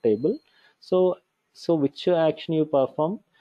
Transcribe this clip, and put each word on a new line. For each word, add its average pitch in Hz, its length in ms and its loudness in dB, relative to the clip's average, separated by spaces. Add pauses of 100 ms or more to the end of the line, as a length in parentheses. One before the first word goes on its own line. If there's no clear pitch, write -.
table. 131 360 0 (400)
So, 185 380 0 (360)
so - 220 -2
which 143 320 -2
action 160 460 0
you 156 120 2
perform, 156 540 -2 (220)